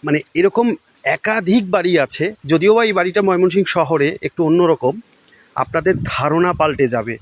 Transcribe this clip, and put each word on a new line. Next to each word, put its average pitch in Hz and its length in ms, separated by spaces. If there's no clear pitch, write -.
মানে, 151 160
এরকম 196 400
একাধিক 202 680
বাড়ি 180 280
আছে, 151 360
যদিও 165 280
বা 233 100
এই 220 80
বাড়িটা 185 300
ময়মনসিংহ 185 460
শহরে 156 540
একটু 165 220
অন্যরকম। 165 560
আপনাদের 165 400
ধারণা 160 480
পাল্টে 143 360
যাবে 113 340